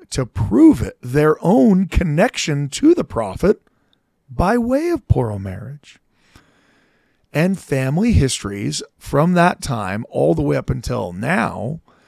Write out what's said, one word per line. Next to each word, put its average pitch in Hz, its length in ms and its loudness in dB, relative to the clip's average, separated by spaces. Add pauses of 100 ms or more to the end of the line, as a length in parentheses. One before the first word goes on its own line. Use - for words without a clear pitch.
to 131 160 -4
prove 202 560 4
it, - 200 -6
their 147 400 2
own 196 460 4
connection 147 840 0
to 320 260 2
the - 80 -2
prophet 113 580 -4 (680)
by 175 280 0
way 262 320 0
of 330 180 -4
plural 110 300 0
marriage. 98 640 -12 (1300)
And 180 280 0
family 143 540 0
histories 123 680 -2 (160)
from 156 360 0
that 175 280 2
time 107 480 -4
all 151 240 2
the 160 80 0
way 143 160 0
up - 140 -4
until 117 420 -6
now 123 680 -4 (260)